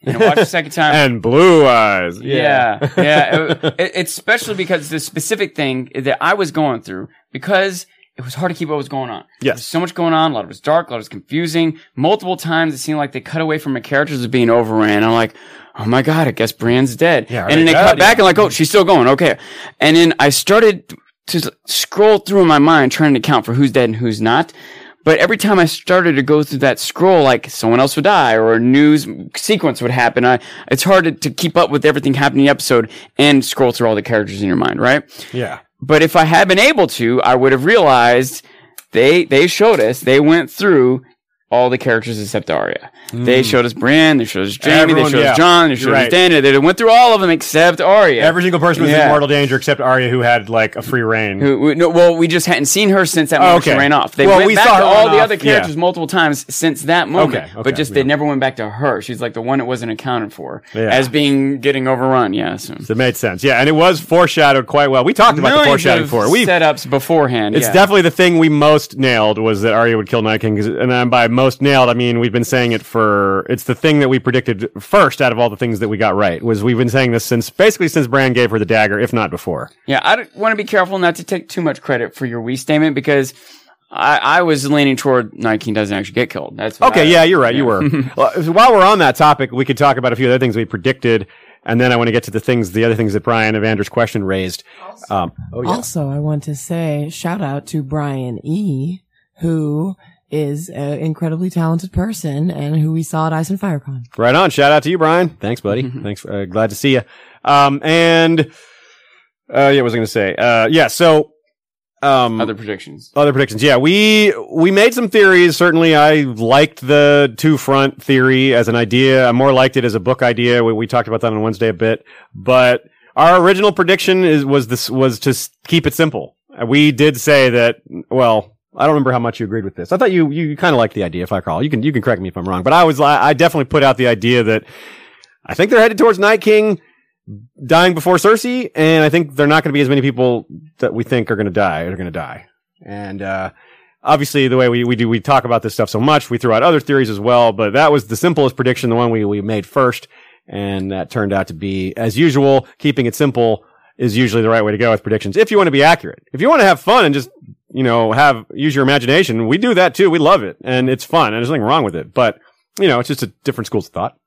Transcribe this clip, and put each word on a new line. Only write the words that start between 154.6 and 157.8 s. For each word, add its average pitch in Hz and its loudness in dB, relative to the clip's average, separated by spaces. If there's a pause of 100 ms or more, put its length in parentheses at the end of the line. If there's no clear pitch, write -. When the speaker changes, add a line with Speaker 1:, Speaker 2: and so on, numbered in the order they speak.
Speaker 2:
way 107 -2
to 107 -4
go 117 0
with 107 -2
predictions, 104 -4
if 214 0
you 214 2
wanna 180 2
be 139 2
accurate. 156 0 (100)
If 135 -8
you 226 2
wanna 302 4
have 185 2
fun 220 2
and 147 2
just, 139 -4 (400)
you 135 -6